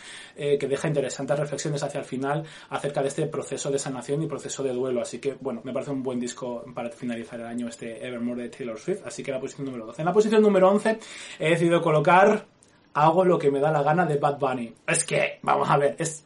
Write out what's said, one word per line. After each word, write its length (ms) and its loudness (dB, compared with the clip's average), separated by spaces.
eh, 240 2
que 80 -2
deja 200 0
interesantes 520 0
reflexiones 420 -4
hacia 180 -4
el 60 -8
final 380 -4
acerca 320 -4
de 60 0
este 180 -2
proceso 460 -6
de 80 0
sanación 420 -4
y 60 -4
proceso 340 -8
de 100 -2
duelo. 300 -2
Así 160 -8
que, 240 -4
bueno, 220 -6
me 100 -10
parece 160 -4
un 140 -4
buen 160 -4
disco 440 -8
para 160 -8
finalizar 480 -8
el 80 -12
año 200 -8
este 380 -12
Evermore 380 -6
de 60 -8
Taylor 300 -10
Swift, 240 -4
así 200 -12
que 80 -6
la 80 -4
posición 260 -10
número 220 -10
doce. 160 -10
En 20 -2
la 80 0
posición 300 6
número 260 6
once 300 2
he 100 0
decidido 320 4
colocar 640 6
Hago 320 6
lo 140 6
que 100 4
me 100 2
da 120 2
la 120 2
gana 220 4
de 120 0
Bad 200 0
Bunny. 360 -4
Es 200 0
que, 360 -2
vamos 280 2
a 80 6
ver, 200 2
es 280 -6